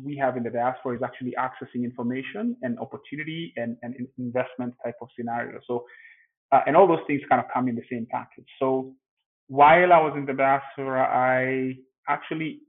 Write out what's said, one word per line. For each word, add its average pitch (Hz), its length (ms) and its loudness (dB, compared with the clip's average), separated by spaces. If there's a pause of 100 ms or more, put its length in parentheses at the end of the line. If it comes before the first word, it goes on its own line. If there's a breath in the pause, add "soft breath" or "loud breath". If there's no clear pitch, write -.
we 143 140 -10
have 131 220 -2
in 120 40 -4
the 117 80 -6
diaspora 123 460 -4
is 120 60 -8
actually 127 360 -8
accessing 127 460 -6
information 120 800 -6
and 120 160 -6
opportunity 151 800 -12
and, 117 260 -6
and 120 140 -12
in-, 127 200 -10
investment 123 560 -6 (100)
type 120 200 -8
of 117 60 -18 (100)
scenario. 117 480 -8
So, 123 180 -4 (680 loud breath)
uh, 135 140 6
and 139 100 2
all 190 100 10
those 165 200 2
things 143 220 -2
kind 123 140 4
of - 100 -16
come 127 160 0
in 120 60 -4
the 117 160 -8
same 117 200 -8
package. - 360 -10 (120)
So 131 360 -2 (540)
while 160 440 8
I 170 80 10
was 151 160 0
in 143 80 -4
the 135 80 -4
diaspora, 135 680 0
I 131 720 0 (340)
actually 156 600 -6